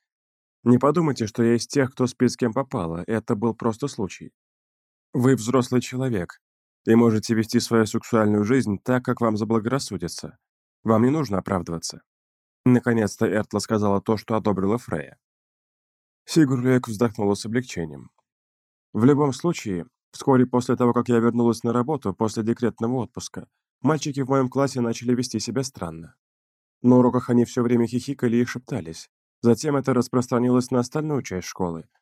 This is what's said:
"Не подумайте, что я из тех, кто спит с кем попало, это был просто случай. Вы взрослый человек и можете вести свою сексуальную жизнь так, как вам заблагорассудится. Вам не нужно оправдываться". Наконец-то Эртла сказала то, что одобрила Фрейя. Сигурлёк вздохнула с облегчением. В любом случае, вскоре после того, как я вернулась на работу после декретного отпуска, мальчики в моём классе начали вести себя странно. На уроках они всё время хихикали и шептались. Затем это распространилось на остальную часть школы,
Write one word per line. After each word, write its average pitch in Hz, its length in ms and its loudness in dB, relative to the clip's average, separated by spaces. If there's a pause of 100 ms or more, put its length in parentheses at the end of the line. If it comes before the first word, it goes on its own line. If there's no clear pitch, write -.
(640)
"Не 120 140 6
подумайте, 143 500 2
что 117 160 -2
я 117 120 4
из 113 120 -2
тех, 131 240 0
кто 123 160 0
спит 120 240 0
с - 60 -8
кем 117 160 -2
попало, 92 540 -4
это 110 280 -2
был 113 180 0
просто 117 340 -4
случай. 92 440 -10 (800)
Вы 131 220 4
взрослый 123 460 0
человек 127 580 -6 (460)
и 117 100 4
можете 113 400 4
вести 113 240 0
свою 113 260 2
сексуальную 107 580 0
жизнь 104 380 0
так, 127 220 -2
как 123 160 -4
вам 113 180 2
заблагорассудится. 107 1000 -4 (460)
Вам 110 200 4
не 123 60 4
нужно 123 300 -2
оправдываться". 85 640 -6 (640)
Наконец-то 113 640 2
Эртла 104 320 -2
сказала 104 420 0
то, 110 160 0
что - 180 -4
одобрила 98 420 0
Фрейя. 73 400 -10 (1080)
Сигурлёк 127 640 2
вздохнула 104 480 0
с - 100 -8
облегчением. 85 680 -8 (800)
В 107 140 2
любом 143 260 4
случае, 113 560 -4 (240)
вскоре 127 340 4
после 123 300 0
того, 120 160 2
как 117 160 0
я 120 120 2
вернулась 117 440 2
на 117 80 -2
работу 123 420 -2
после 110 300 -2
декретного 117 520 -2
отпуска, - 520 -10 (340)
мальчики 143 380 -2
в 131 100 -4
моём 135 200 2
классе 131 320 -2
начали 117 340 -2
вести 120 240 -4
себя 120 240 -6
странно. 82 520 -12 (640)
На 123 160 6
уроках 123 320 2
они 120 160 4
всё 123 180 -2
время 117 240 2
хихикали 120 500 -2
и 123 80 2
шептались. 107 640 -10 (320)
Затем 120 340 2
это 135 180 0
распространилось 123 800 0
на 127 80 2
остальную 147 440 -4
часть 92 240 -8
школы, 85 400 -8 (140)